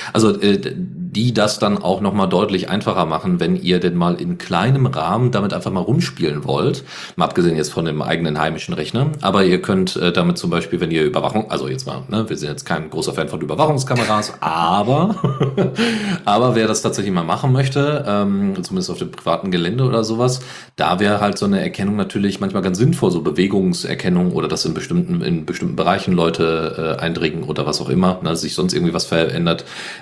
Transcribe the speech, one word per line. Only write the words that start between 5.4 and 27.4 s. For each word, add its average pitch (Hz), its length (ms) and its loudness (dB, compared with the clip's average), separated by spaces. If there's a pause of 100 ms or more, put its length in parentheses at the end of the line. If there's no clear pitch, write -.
einfach 87 180 -4
mal 95 80 -2
rumspielen 82 640 0
wollt. 76 400 0 (320)
Mal 87 80 2
abgesehen 85 320 2
jetzt 76 160 -2
von 85 140 -2
dem 76 160 -2
eigenen 78 360 0
heimischen 80 360 -4
Rechner. 117 380 -2 (100)
Aber 98 240 4
ihr 90 160 4
könnt, 95 340 0
äh, 87 160 0
damit 87 260 2
zum 87 120 -4
Beispiel, 85 320 -2
wenn 82 100 -2
ihr 80 140 2
Überwachung, 76 440 0
also 67 200 -4
jetzt 67 180 -6
mal, 67 220 -8
ne, 107 180 -2
wir 82 80 -6
sind 73 140 -6
jetzt 73 160 -10
kein 78 240 -4
großer 78 240 -4
Fan 80 160 -2
von 82 100 -6
Überwachungskameras, 113 1000 0
<laughs> - 40 -8
aber, 104 720 2 (800)
<laughs> 202 300 -4
aber 110 300 4
wer 110 120 4
das 107 140 0
tatsächlich 101 320 -2
mal 87 100 2
machen 90 300 2
möchte, 143 520 2
ähm, 101 560 2
zumindest 92 280 -4
auf 85 80 -6
dem 82 140 -6
privaten 85 400 -2
Gelände 92 340 0
oder 113 180 2
sowas, 120 380 0 (340)
da 85 240 0
wäre 101 220 2
halt 101 160 0
so 104 80 -2
eine 98 160 2
Erkennung 98 340 -2
natürlich 98 460 -2
manchmal 95 220 -2
ganz 92 160 0
sinnvoll, 117 320 4
so 85 100 0
Bewegungserkennung 90 1120 0
oder 80 140 0
dass 82 180 -2
in 82 80 -2
bestimmten, 87 480 -2
in 80 240 -2
bestimmten 87 320 -4
Bereichen 90 360 0
Leute, 82 840 0
äh, - 40 -6
eindringen 82 420 -2